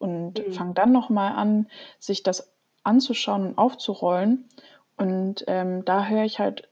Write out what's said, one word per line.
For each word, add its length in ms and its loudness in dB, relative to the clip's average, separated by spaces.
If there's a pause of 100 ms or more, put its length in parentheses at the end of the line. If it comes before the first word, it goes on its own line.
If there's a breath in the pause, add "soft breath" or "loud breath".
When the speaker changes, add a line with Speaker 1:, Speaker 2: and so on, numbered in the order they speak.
Speaker 1:
und 400 -6
Speaker 2:
Mhm. 120 -4
Speaker 1:
fangen 220 -6
dann 160 4
noch 200 4
mal 200 2
an, 380 0 (320 loud breath)
sich 240 -4
das 280 -2 (300)
anzuschauen 640 2
und 120 -6
aufzurollen. 880 0 (480 loud breath)
Und, 500 -2
ähm, 380 -2
da 220 2
hör 180 2
ich 160 -4
halt 320 -4